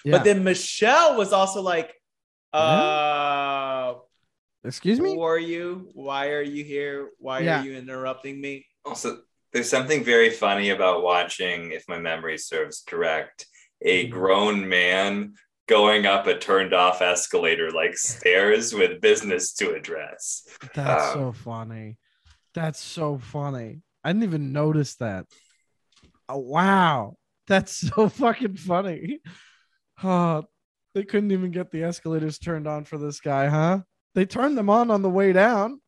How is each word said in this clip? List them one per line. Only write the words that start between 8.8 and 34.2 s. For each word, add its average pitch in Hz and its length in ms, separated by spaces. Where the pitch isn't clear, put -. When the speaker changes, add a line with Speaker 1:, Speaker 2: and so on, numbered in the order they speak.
Speaker 3:
Also, - 360
there's 120 160
something 131 340
very 117 280
funny 101 380
about 92 340
watching, 87 680
if 78 160
my 87 120
memory 82 380
serves 78 500
correct, 80 580
a 90 240
Speaker 1:
Mm-hmm. 82 80
Speaker 3:
grown 95 560
man 95 640
going 104 380
up 98 220
a 90 100
turned 95 360
off 90 280
escalator 85 680
like 82 260
stairs 104 760
with 90 280
business 104 520
to 90 200
address. - 760
Speaker 1:
That's 139 400
Speaker 3:
Um, 147 40
Speaker 1:
so 131 120
funny. 113 680
That's 160 260
so 151 380
funny. 135 640
I 143 100
didn't 220 100
even 151 300
notice 151 440
that. 98 280
Oh, 139 100
wow. 156 800
That's 190 240
<laughs> - 240
so 214 140
fucking 226 480
funny. 180 600
Uh, 175 420
they 196 100
couldn't 208 280
even 185 200
get 175 200
the 160 120
escalators 160 560
turned 156 280
on 151 180
for 156 120
this 147 220
guy, 139 280
huh? 160 320
They 190 120